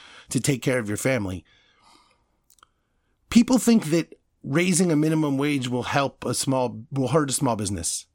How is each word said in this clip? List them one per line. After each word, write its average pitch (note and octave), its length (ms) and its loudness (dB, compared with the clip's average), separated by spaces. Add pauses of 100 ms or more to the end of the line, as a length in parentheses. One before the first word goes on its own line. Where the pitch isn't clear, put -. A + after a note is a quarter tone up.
(300)
to C3+ 100 -2
take B2+ 220 0
care B2+ 160 0
of A2+ 100 -4
your G2+ 100 -4
family. G2+ 460 -2 (1900)
People A#3+ 260 6
think A3+ 280 4
that D#3+ 280 -2 (300)
raising E3+ 480 2
a D#3 40 2
minimum D#3 440 2
wage C#3+ 280 -2
will B2 160 -4
help C#3 420 -2
a B2 100 -2
small, B2 560 -2
will C3+ 160 -2
hurt C#3+ 240 2
a - 20 -4
small A#2+ 220 0
business, G2 600 -6